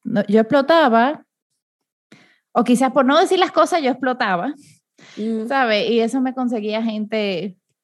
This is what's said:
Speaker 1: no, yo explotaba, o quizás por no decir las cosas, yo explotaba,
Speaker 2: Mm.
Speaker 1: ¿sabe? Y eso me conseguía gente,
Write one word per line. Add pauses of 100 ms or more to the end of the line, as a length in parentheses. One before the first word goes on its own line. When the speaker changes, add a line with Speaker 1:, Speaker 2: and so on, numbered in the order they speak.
Speaker 1:
no,
yo
explotaba, (1300)
o
quizás
por
no
decir
las
cosas,
yo
explotaba, (640)
Speaker 2:
Mm.
Speaker 1:
¿sabe?
Y
eso
me
conseguía
gente, (260)